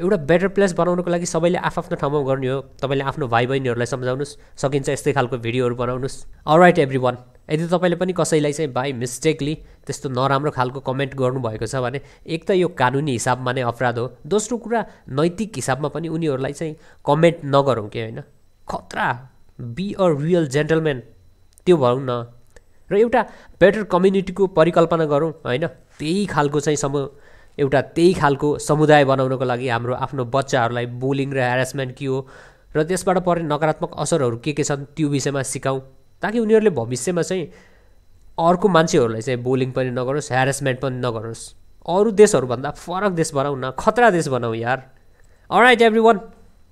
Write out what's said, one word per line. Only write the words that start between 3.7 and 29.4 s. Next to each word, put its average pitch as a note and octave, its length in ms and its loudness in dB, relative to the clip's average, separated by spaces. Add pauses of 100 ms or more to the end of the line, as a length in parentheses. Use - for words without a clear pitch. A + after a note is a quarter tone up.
सम्झाउनुहोस्, B2+ 720 -6
सकिन्छ C#3 300 -2
यस्तै C#3+ 240 -2
खालको B2+ 260 0
भिडियोहरू A#2+ 380 -2
बनाउनुहोस्। B2+ 500 -6 (220)
All D#3 120 6
right D#3+ 280 6
everyone, B2+ 280 0 (340)
यदि D#3 160 -2
तपाईँले F3+ 300 0
पनि F#3 220 -2
कसैलाई D3+ 340 0
चाहिँ C#3+ 220 -4
by C3 180 -2
mistakenly C#3+ 640 -4 (300)
त्यस्तो - 220 -8
नराम्रो C3+ 420 0
खालको B2+ 300 -4
कमेन्ट C3+ 340 -4
गर्नुभएको B2+ 520 -2
छ C3+ 100 -6
भने, B2+ 240 -4 (260)
एक E3 200 -6
त - 40 -4
यो F3+ 180 2
कानुनी C#3 440 0
हिसाबमा B2+ 400 -2
नै C3+ 80 -2
अपराध A#2+ 380 -2
हो, B2+ 180 -8 (100)
दोस्रो G#3 320 -2
कुरा A3 280 -4 (220)
नैतिक F3 480 -2
हिसाबमा C3+ 320 -4
पनि D#3 200 -8
उनीहरूलाई C#3+ 440 -4
चाहिँ D#3 240 -8 (300)
कमेन्ट D#3+ 380 4
नगरौँ C3+ 440 2
के, A2+ 140 -8
होइन? A2+ 200 -10 (460)
खतरा, C3+ 600 -6 (320)
be B2+ 340 -8
a F#3 160 2
real D#3 360 2
gentleman, D3+ 540 0 (680)
त्यो F3+ 100 6
भनौँ B2+ 260 2
न। A#2+ 300 -6 (600)
र F#3+ 40 0
एउटा A3+ 260 2 (380)
बेटर G3+ 220 4
कम्युनिटीको F#3+ 640 0
परिकल्पना E3+ 580 2
गरौँ, D3 280 0 (140)
होइन? C3 200 -2 (320)
त्यही F#3 280 -2
खालको D3 340 0
चाहिँ D3+ 160 0
समु-, C#3 320 -4 (500)
एउटा C#3 220 2
त्यही E3+ 340 2
खालको C#3+ 440 0
समुदाय D3 460 6
बनाउनको C3 400 0